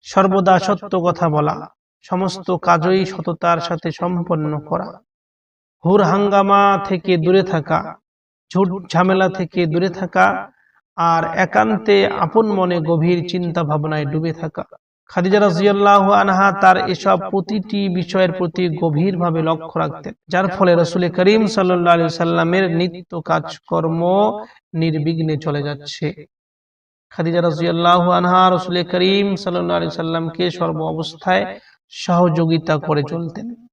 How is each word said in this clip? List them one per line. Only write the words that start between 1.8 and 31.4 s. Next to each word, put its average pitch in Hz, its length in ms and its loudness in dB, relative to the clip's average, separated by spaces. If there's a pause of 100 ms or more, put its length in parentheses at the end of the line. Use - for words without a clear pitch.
সমস্ত 185 420 -4 (140)
কাজই 180 440 2
সততার 170 540 -4
সাথে 170 320 -6
সম্পন্ন 170 680 -4
করা, 165 300 -8 (960)
হুর 196 200 4
হাঙ্গামা 196 580 4 (240)
থেকে 190 320 -2
দূরে 180 260 4
থাকা, 165 360 -2 (720)
ঝুট 190 180 0 (200)
ঝামেলা 190 400 2
থেকে 180 360 -6
দূরে 170 240 -2
থাকা, 185 360 0 (720)
আর 165 260 2 (140)
একান্তে 214 600 2 (220)
আপন 220 320 0
মনে 180 300 0
গভীর 170 460 2
চিন্তা 175 360 -4
ভাবনায় 151 420 -2
ডুবে 156 280 -4
থাকা। - 320 -10 (440)
খাদিজা 190 300 2
রাদিয়াল্লাহু 202 720 4
আনহা 196 360 4 (120)
তার 190 180 6 (120)
এসব 190 280 0 (120)
প্রতিটি 202 600 -4
বিষয়ের 180 420 0
প্রতি 180 320 -4 (140)
গভীরভাবে 170 640 0
লক্ষ্য 160 380 -4
রাখতেন, 151 340 -6 (140)
যার 185 200 0
ফলে 185 260 2
রাসূল 170 360 2
করিম 196 380 4
সাল্লাল্লাহু 180 500 2
আলাইহি 165 200 -2
সাল্লামের 170 480 0 (100)
নিত্য 175 360 -4 (100)
কাজকর্ম 165 800 -4 (720)
নির্বিঘ্নে 160 640 -2
চলে 147 260 -4
যাচ্ছে। 147 440 -8 (1040)
খাদিজা 170 300 -2
রাদিয়াল্লাহু 170 680 2
আনহা 180 380 2
রাসূল 180 340 -2
করিম 185 520 0
সাল্লাল্লাহু 175 440 -2
আলাইহি 160 160 -6
সাল্লামকে 165 560 -4
সর্ব 165 340 -4
অবস্থায় 165 580 -2 (500)